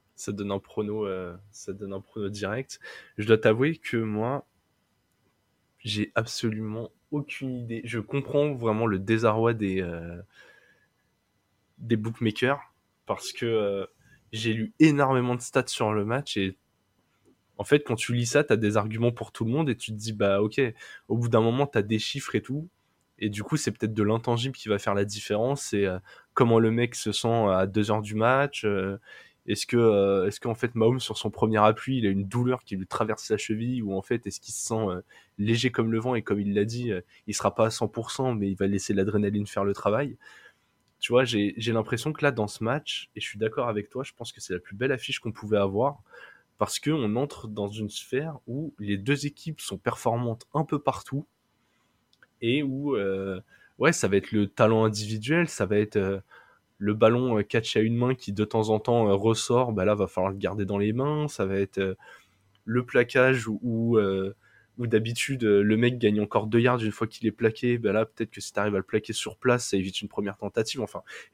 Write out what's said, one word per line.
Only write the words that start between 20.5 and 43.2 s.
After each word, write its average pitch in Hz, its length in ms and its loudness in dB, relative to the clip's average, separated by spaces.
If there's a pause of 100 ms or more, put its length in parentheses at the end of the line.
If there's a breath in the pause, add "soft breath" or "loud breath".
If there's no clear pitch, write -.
au 113 120 -2
bout 120 100 0
d'un 113 140 6
moment, 123 240 2
t'as 113 160 0
des 107 160 -2
chiffres - 360 -6
et 110 60 0
tout. 151 280 -8 (500)
Et 110 100 -4
du 104 160 -6
coup, 156 120 -2
c'est 127 140 -2
peut-être 107 220 -4
de 107 100 0
l'intangible 117 540 0
qui - 120 -12
va 101 100 0
faire 101 160 -2
la 101 100 2
différence. 107 640 -2
C'est, 101 180 0
euh, 92 140 -2 (360 loud breath)
comment 117 240 6
le 113 140 4
mec 120 220 0
se - 180 -4
sent - 160 -2 (220)
à 95 160 2
deux 104 240 0
heures 110 100 2
du 104 140 -8
match. 127 500 0
Euh, 98 320 -2 (500 loud breath)
est-ce - 200 -2
que, 120 100 0
euh, 98 500 6
est-ce 101 140 -4
qu'en 117 140 -4
fait, 117 200 -4
Mahomes, 117 240 4
sur 113 200 -6
son 107 120 -4
premier 110 280 2
appui, 110 400 4
il 110 80 0
a 98 40 4
une 98 140 0
douleur 123 400 0
qui - 100 -8
lui 95 120 -6
traverse - 440 -4
la 107 60 4
cheville 117 460 -4
ou 98 120 -2
en 95 80 -2
fait, 120 240 -2
est-ce - 140 -8
qu'il - 140 -14
se - 120 -8
sent, 110 220 0
euh, 90 140 -4 (360 soft breath)
léger 113 320 2
comme 113 220 0
le 113 80 0
vent 127 160 0
et 110 60 -2
comme 104 180 0
il 101 140 -2
l'a 104 100 2
dit, 117 260 -4
euh, 92 120 -4 (260 soft breath)
il 104 60 -6
sera - 200 0
pas 113 120 4
à 110 40 0
cent 110 160 -2
pour 113 240 -8
cent, 131 240 -2
mais 101 160 0
il 92 60 -4
va 98 100 0
laisser 101 280 0
l'adrénaline 101 520 0
faire 98 180 -4
le 101 100 0
travail. 120 420 -2 (800 loud breath)
Tu - 140 -2
vois, 127 120 6
j'ai, 104 340 0
j'ai 113 140 -2
l'impression 117 400 -2
que 151 120 -4
là, 143 80 4
dans 110 160 -2
ce - 160 -8
match, - 500 -4
et 107 60 -14